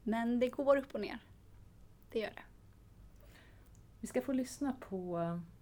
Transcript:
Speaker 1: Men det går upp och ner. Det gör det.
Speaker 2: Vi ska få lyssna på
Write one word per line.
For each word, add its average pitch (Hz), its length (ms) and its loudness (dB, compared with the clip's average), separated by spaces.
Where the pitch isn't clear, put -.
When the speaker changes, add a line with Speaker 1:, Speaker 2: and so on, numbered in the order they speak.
Speaker 1:
Men 233 360 4
det 247 100 6
går 277 280 8
upp 277 160 0
och 208 80 0
ner. - 180 -2
Det - 80 0
gör 208 160 0
det. - 80 -10
Speaker 2:
Vi 220 80 -6
ska 254 140 2
få 269 120 0
lyssna 262 400 0
på 175 680 0